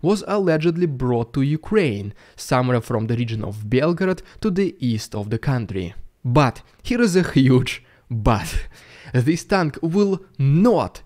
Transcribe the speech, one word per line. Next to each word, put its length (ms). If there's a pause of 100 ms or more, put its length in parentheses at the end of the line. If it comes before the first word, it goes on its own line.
was 240
allegedly 580
brought 480
to 80
Ukraine, 720 (220)
somewhere 440
from 280
the 100
region 260
of 220
Belgorod 560 (200)
to 100
the 280
east 360
of 160
the 80
country. 560 (280)
But 380 (220)
here 180
is 140
a 160
huge 520 (240)
but. 600 (460)
This 320
tank 360
will 420 (140)
not 680